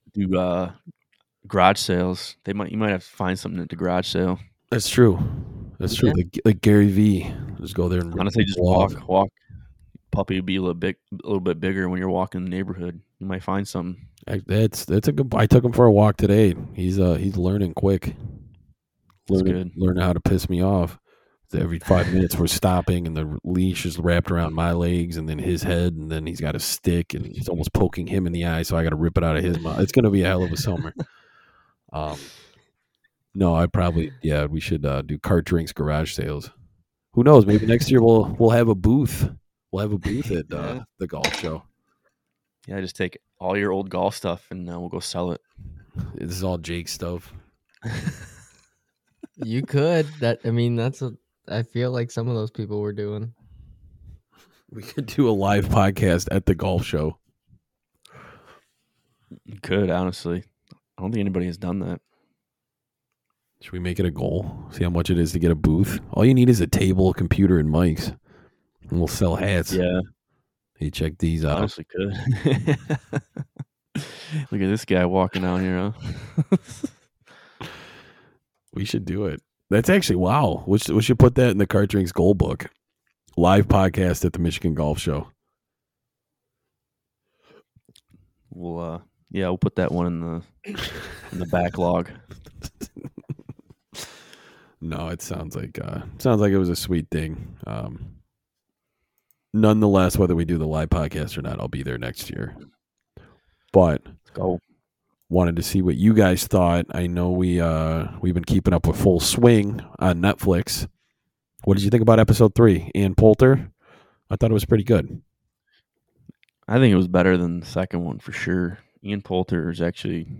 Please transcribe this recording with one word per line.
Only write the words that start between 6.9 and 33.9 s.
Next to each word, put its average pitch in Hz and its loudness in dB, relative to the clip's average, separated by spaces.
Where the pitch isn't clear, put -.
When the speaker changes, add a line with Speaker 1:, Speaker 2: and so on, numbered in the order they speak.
Speaker 2:
Just - -10
go 87 0
there 90 0
and 85 -6
Speaker 1:
Honestly, 101 2
just 95 -6
Speaker 2:
walk. 92 4
Speaker 1:
walk, - -14
walk, 95 2
puppy 98 -2
would 92 -4
be 95 -2
a 95 -2
little 90 -2
bit, 87 -6
a 95 -14
little 98 -2
bit 87 -2
bigger 95 -2
when 92 -4
you're 92 -4
walking 90 -4
in 90 -6
the 92 -8
neighborhood. 90 -8
You 92 -12
might 92 -8
find 98 -4
something. 90 -10
Speaker 2:
I, 104 -4
that's, 107 0
that's 101 0
a 147 2
good, 139 -2
I 107 2
took 123 6
him 120 0
for 120 6
a 113 8
walk 104 6
today. 101 4
He's, 92 -2
uh, 90 4
he's 95 -2
learning 92 0
quick. - -2
Speaker 1:
That's 95 2
Speaker 2:
Learning, 92 -2
Speaker 1:
good. 87 -20
Speaker 2:
learning 92 0
how 90 2
to 85 -2
piss - 0
me 90 -2
off. 92 0
Every 85 -4
five 90 0
minutes 92 0
we're 85 0
stopping, 87 -2
and 80 -8
the 76 -6
leash 92 -2
is 82 -8
wrapped 85 0
around 82 -2
my 85 -2
legs, 85 -2
and 80 -8
then 78 -6
his 85 -4
head, 87 0
and 78 -10
then 78 -6
he's 78 -8
got 78 -4
a 82 -6
stick, - -4
and 69 -8
it's - -10
almost 85 -4
poking 92 -2
him 95 -2
in 85 -4
the 85 -4
eye, 82 -2
so 85 -4
I 82 0
gotta 78 -2
rip 80 0
it 85 0
out 80 0
of 78 -2
his 87 0
mouth. 80 -4
It's 98 2
gonna 117 4
be 98 4
a 87 2
hell 92 0
of 85 -4
a 85 -6
summer. 87 -4
Speaker 1:
<laughs> - -6
Speaker 2:
Um, 76 -8
no, 95 2
I 82 2
probably, 82 -2